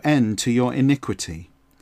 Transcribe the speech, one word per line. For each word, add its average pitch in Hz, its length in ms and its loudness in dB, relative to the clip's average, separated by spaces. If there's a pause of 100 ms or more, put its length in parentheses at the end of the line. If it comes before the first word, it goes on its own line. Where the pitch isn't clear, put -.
end 120 360 2
to - 120 0
your 123 220 2
iniquity? 127 760 -2 (320)